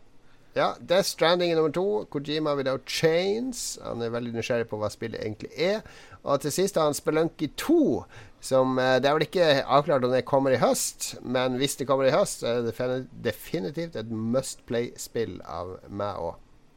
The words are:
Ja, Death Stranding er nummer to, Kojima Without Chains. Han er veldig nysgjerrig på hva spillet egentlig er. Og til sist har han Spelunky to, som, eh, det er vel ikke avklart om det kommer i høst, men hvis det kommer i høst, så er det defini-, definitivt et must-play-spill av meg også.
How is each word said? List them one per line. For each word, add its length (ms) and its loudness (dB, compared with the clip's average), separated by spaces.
Ja, 200 0
Death 220 4
Stranding 440 2
er 40 2
nummer 160 2
to, 380 -2
Kojima 460 -2
Without 300 -2
Chains. 960 0
Han 200 -6
er 80 -2
veldig 240 -4
nysgjerrig 340 -2
på 100 -6
hva 120 -2
spillet 300 -8
egentlig 380 -6
er. 240 0
Og 160 2
til 100 -4
sist 240 0
har 100 2
han 100 2
Spelunky 640 0
to, 480 2
som, 380 2
eh, 200 4
det 80 2
er 80 4
vel 120 2
ikke 380 4
avklart 400 4
om 60 2
det 160 2
kommer 260 2
i 60 4
høst, 640 -2
men 340 0
hvis 180 0
det 100 -6
kommer 220 4
i 20 6
høst, 300 0
så 60 -4
er 160 0
det 120 -4
defini-, 320 -4
definitivt 720 -4
et 140 -8
must-play-spill 1400 -4
av 320 -8
meg 280 -4
også. 200 -6